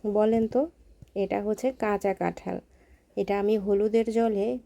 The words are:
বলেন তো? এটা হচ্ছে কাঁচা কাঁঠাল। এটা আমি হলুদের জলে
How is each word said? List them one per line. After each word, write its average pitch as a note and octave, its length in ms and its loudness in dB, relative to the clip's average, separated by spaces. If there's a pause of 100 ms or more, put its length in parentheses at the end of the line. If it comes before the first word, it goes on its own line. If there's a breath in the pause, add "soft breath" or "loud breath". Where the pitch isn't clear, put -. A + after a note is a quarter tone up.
বলেন A3 440 2
তো? A#3+ 140 2 (540)
এটা G3+ 260 -2
হচ্ছে G#3+ 300 -2
কাঁচা G3+ 420 -2
কাঁঠাল। F#3 440 -4 (580 soft breath)
এটা G3+ 240 -2
আমি G#3 180 2
হলুদের G#3 540 0
জলে A3 360 0 (180)